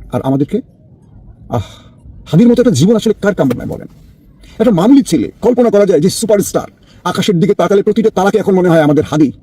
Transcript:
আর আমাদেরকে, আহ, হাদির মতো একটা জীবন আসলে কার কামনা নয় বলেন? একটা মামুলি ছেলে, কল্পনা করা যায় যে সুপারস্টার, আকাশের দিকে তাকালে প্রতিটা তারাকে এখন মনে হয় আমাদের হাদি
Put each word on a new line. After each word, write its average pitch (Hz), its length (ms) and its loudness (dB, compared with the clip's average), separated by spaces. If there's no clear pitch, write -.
আর 120 100 -4
আমাদেরকে, 139 400 -4
আহ, 120 120 -6
হাদির 202 220 2
মতো - 140 2
একটা 240 100 0
জীবন 175 240 2
আসলে 208 260 0
কার 202 140 -2
কামনা 131 200 -2
নয় - 100 -10
বলেন? - 220 -10
একটা 233 120 2
মামুলি 214 320 4
ছেলে, 113 280 -4
কল্পনা 240 280 2
করা 202 160 2
যায় 180 140 2
যে 180 100 0
সুপারস্টার, 196 580 -2
আকাশের 180 360 -2
দিকে 196 140 2
তাকালে 190 300 0
প্রতিটা 214 260 0
তারাকে 196 280 0
এখন 190 180 0
মনে 180 140 2
হয় 165 120 2
আমাদের 147 220 2
হাদি 143 280 -2